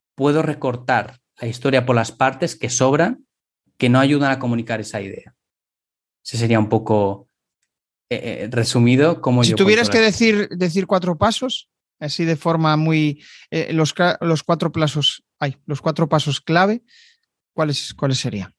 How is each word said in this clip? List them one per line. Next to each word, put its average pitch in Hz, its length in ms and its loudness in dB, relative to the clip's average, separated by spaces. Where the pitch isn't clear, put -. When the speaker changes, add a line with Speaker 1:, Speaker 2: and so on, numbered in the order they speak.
Speaker 1:
puedo 147 280 2
recortar 127 760 -4
la 120 100 -8
historia 131 360 0
por 123 120 2
las 113 160 -2
partes 135 440 -2
que 143 140 -6
sobran, 147 560 0
que 127 120 0
no 127 120 6
ayudan 139 300 2
a 131 80 -2
comunicar 117 420 -4
esa 104 220 -8
idea. - 320 -14
Ese - 140 -8
sería 113 200 2
un 107 100 2
poco, 107 600 0
eh, 104 340 -8
eh, 104 60 -10
resumido 123 720 2
cómo 123 220 2
Speaker 2:
Si 113 60 4
Speaker 1:
yo 110 60 0
Speaker 2:
tuvieras 214 320 4
Speaker 1:
cuento 214 100 2
Speaker 2:
que - 20 6
Speaker 1:
la 220 60 4
Speaker 2:
decir, 214 440 2
decir 180 360 -2
cuatro 180 300 0
pasos, 220 540 -4
así 156 240 -4
de 165 120 0
forma 160 400 0
muy, 156 460 0
eh, 160 220 -4
los 160 220 0
cla-, 175 260 0
los 165 220 0
cuatro 165 280 -2
pasos, 151 540 -2
ay, 139 260 -4
los 147 160 -6
cuatro 160 280 -2
pasos 147 320 0
clave, 196 420 0
¿cuáles, 151 400 -4
cuáles 135 240 -2
serían? 104 400 -6